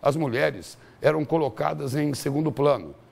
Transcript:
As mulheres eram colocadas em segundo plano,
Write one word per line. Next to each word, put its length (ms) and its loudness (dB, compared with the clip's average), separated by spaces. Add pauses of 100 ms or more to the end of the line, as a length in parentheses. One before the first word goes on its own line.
As 140 4
mulheres 600 -2 (240)
eram 240 2
colocadas 680 -2
em 180 0
segundo 380 -2
plano, 460 0 (160)